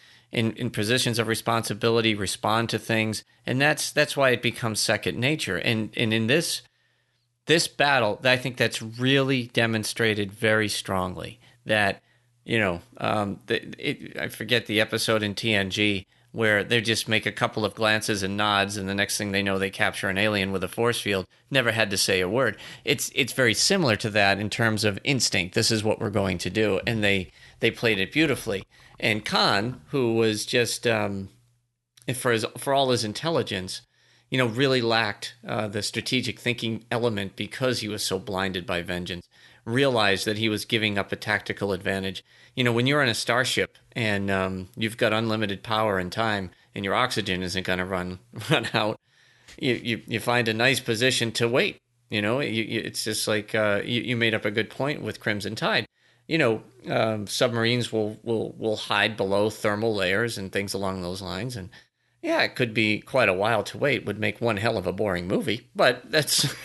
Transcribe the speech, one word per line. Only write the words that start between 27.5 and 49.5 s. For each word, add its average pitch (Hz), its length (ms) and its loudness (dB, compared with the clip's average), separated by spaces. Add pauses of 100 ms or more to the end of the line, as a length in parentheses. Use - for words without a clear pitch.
they 117 100 4
played 110 280 2
it 95 120 -2
beautifully. 123 520 0 (360)
And 110 260 0
Khan, 127 640 0
who 123 260 0
was 113 320 2
just, 120 400 0
um, 101 440 0 (840)
for 120 180 0
his, 113 140 2 (140)
for 139 160 0
all 135 160 4
his 117 120 2
intelligence, 107 800 -4 (480)
you 131 80 -2
know, 131 80 4
really 127 360 2
lacked, 113 520 0 (140)
uh, 107 200 -2
the 104 140 -4
strategic 113 580 -4
thinking 117 520 -4
element 110 440 -2
because 123 440 -2
he 110 80 -6
was 104 160 -6
so 98 160 -2
blinded 95 480 -4
by 87 160 -2
vengeance, 90 440 -6 (380)
realized 113 600 2
that 107 120 0
he 110 120 2
was 104 160 0
giving 107 320 2
up 98 140 -2
a - 40 -2
tactical 101 580 -2
advantage. 95 500 -2 (320)
You 131 80 0
know, 120 80 4
when 120 160 2
you're 147 140 4
in 131 80 4
a 110 60 2
starship 120 640 0 (160)
and, 101 360 0
um, 95 460 0
you've 110 220 -4
got 113 160 2
unlimited 110 500 0
power 110 340 0
and 90 140 -2
time, 104 400 -2 (240)
and 104 80 -4
your 98 100 -2
oxygen 104 480 0
isn't 92 240 -4
gonna 92 200 -2
run, 92 340 -4 (140)
<laughs> - 160 -8
run 120 240 2
out, 110 260 -2 (580)